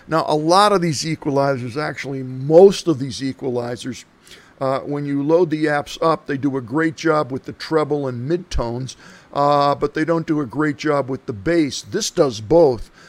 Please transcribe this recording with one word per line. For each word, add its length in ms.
Now, 200
a 100
lot 360
of 100
these 220
equalizers, 760
actually 420
most 680
of 100
these 240
equalizers, 840
uh, 200
when 260
you 160
load 260
the 160
apps 380
up, 240
they 100
do 220
a 20
great 340
job 380
with 120
the 100
treble 520
and 240
midtones, 640
uh, 420
but 200
they 100
don't 220
do 160
a 40
great 300
job 320
with 160
the 80
bass. 480
This 300
does 320
both. 480